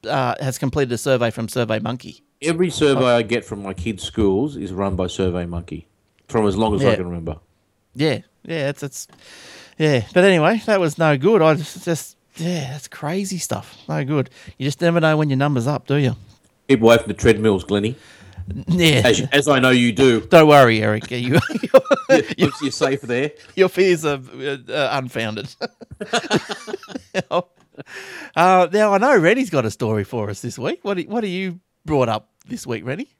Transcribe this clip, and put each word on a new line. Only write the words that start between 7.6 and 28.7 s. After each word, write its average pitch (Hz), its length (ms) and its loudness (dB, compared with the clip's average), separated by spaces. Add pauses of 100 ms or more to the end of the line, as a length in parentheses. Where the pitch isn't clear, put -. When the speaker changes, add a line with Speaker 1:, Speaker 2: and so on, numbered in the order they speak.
Speaker 1:
Yeah. 135 240 -2 (260)
Yeah, 151 240 -6
it's, 143 120 -10
it's, - 260 -12 (680)
yeah. 143 360 2
But 180 100 6
anyway, 190 420 4
that 208 140 2
was 160 180 -2
no 156 200 2
good. 185 240 4
I 156 140 6
just, 170 280 -10
just, - 320 -6 (220)
yeah, 165 340 -6
that's 147 160 -14
crazy 190 520 -8
stuff. - 380 -10 (120)
No 151 160 -4
good. 143 240 -2 (280)
You 127 80 -6
just 143 140 -4
never 170 220 2
know 156 160 2
when 156 120 0
your 135 80 0
number's 135 300 0
up, 139 180 -4
do 139 100 -2
you? 131 200 0 (540)
Speaker 2:
Keep 131 120 6
away 117 180 8
from - 80 -6
the 104 60 -4
treadmills, 107 520 2
Glennie. 104 300 -2 (720)
Speaker 1:
Yeah. 165 360 4
Speaker 2:
As, 113 180 4 (120)
as 143 160 2
I 135 100 4
know 127 120 4
you 120 200 4
do. 117 300 4
Speaker 1:
Don't 160 260 6
worry, 123 340 8
Eric. 107 300 -2
You, 123 340 0
<laughs> - 640 2
Speaker 2:
Yeah, 180 120 4 (160)
looks - 240 -2
you're 135 100 -4
safe 135 300 -2
there. 123 300 -4 (240)
Speaker 1:
your 185 120 2
fears 180 380 0
are, 143 160 -2 (180)
uh, 139 180 -8 (140)
uh, 143 220 -2
unfounded. 113 600 -6 (460)
<laughs> - 1300 -8 (1080)
Uh, 180 380 6